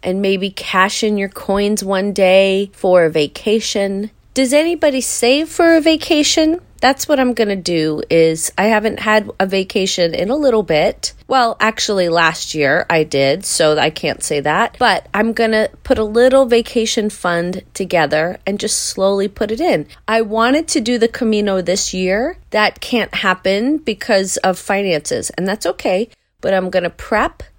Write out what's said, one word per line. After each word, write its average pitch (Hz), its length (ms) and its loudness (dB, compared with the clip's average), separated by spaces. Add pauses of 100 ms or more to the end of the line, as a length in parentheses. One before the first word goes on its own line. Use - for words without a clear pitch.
and 190 200 -4
maybe 196 280 -2
cash 196 540 -2
in 208 140 0
your 196 120 -4
coins 202 540 -2
one 196 300 -2
day 196 600 4
for 180 320 4
a 156 60 0
vacation? 202 1000 -2 (240)
Does 262 200 2
anybody 302 480 2
save 277 480 0
for 330 260 4
a 320 60 4
vacation? 311 800 2 (220)
That's 269 260 0
what 302 100 2
I'm 247 160 0
gonna 208 220 0
do, 160 540 -2
is 165 480 2
I 196 80 2
haven't 214 340 0
had 214 300 0 (100)
a 196 60 0
vacation 190 680 -2
in 185 160 -2
a 262 60 0
little 254 280 2
bit. 160 500 -2 (160)
Well, 240 320 2
actually, 202 480 0
last 165 440 0
year 147 360 0
I 160 140 2
did, 143 420 0
so 156 320 2
I 147 120 0
can't - 320 -6
say 147 200 -4
that. 170 380 0
But 214 340 2
I'm 220 180 0
gonna 220 380 0 (140)
put 202 140 2
a 220 60 -2
little 247 420 4
vacation 226 640 0
fund 180 520 -4 (120)
together 165 720 -2
and 202 140 -4
just 214 200 -4
slowly 196 500 -2
put 208 200 -6
it 226 120 -4
in. 214 240 0 (240)
I 226 140 2
wanted 233 460 0
to 294 120 0
do 240 160 -2
the 220 100 4
Camino 208 540 0
this 202 320 -2
year. 196 440 -2 (120)
That 214 320 0
can't - 340 -4
happen 202 640 0
because 196 600 -2
of 185 220 0
finances, 190 760 -4
and 185 100 -4
that's 196 180 -4
okay. 214 440 -2 (320)
But 185 120 -2
I'm 190 160 -2
gonna 180 200 -2
prep. - 540 -4 (160)